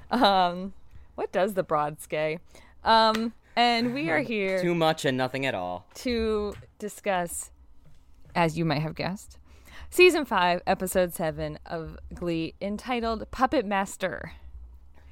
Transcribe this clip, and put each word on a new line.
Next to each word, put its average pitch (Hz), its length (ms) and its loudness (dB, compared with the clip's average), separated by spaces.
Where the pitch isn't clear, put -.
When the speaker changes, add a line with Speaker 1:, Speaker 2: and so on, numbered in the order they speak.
Speaker 1:
Um, 190 600 2
what - 160 -6
does 202 220 2
the 180 100 0
Brodske? 156 760 -2
Um, 220 500 4
and 240 380 2
we 294 160 -2
are 311 100 2
Speaker 2:
<laughs> - 20 2
Speaker 1:
here 196 400 0
Speaker 2:
Too 175 120 2
much 160 320 2
and 131 100 2
nothing 131 300 -2
at 127 80 0
all. 90 320 -6
Speaker 1:
to 220 600 -2
discuss, 185 720 -4
as 165 240 2
you 165 80 0
might 156 160 2
have 156 140 -6
guessed, - 420 -6
season 349 340 6
five, 180 400 2
episode 185 480 2
seven 151 540 -6
of 160 320 -10
Glee, 165 440 -4
entitled 226 680 -4
Puppet 254 360 2
Master. 196 680 -4